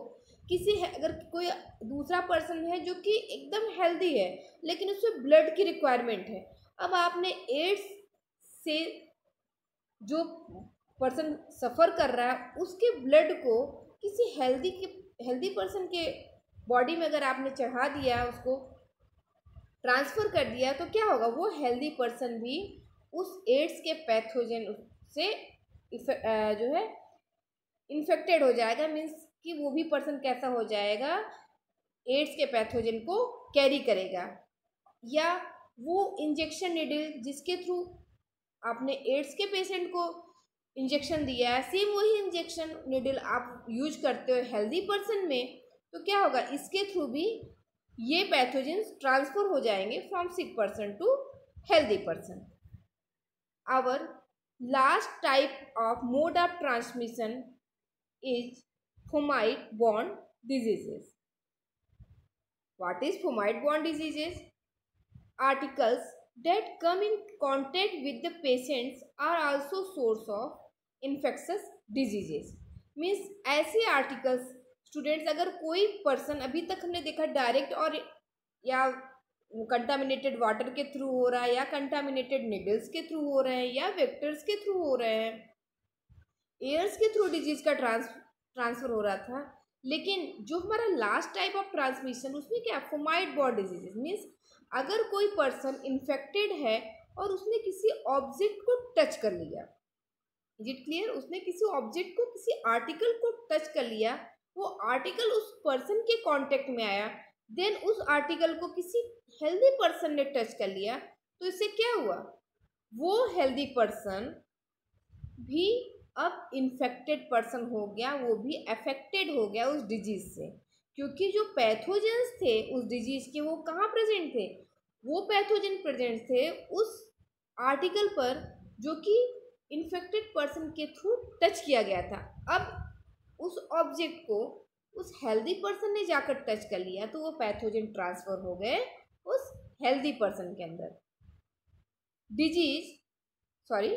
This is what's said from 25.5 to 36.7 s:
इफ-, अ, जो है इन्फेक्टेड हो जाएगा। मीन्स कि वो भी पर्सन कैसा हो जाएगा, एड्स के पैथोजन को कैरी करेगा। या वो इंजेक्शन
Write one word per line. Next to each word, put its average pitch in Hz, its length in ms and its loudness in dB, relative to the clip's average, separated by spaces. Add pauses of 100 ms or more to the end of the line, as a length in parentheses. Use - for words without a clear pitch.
इफ-, 240 160 -4
अ, 214 440 2
जो 233 220 0
है 392 80 2 (1080)
इन्फेक्टेड 311 540 4
हो 254 100 8
जाएगा। 240 340 2
मीन्स 311 400 -6 (160)
कि 339 100 -8
वो 285 180 -4
भी 320 120 0
पर्सन 302 340 -2
कैसा 262 300 -2
हो 247 160 0
जाएगा, 214 540 0 (920)
एड्स 294 280 2
के 294 100 0
पैथोजन 226 540 0
को 381 260 0 (240)
कैरी 277 300 6
करेगा। 185 460 0 (800)
या 311 300 2 (440)
वो 349 400 0
इंजेक्शन 311 520 -2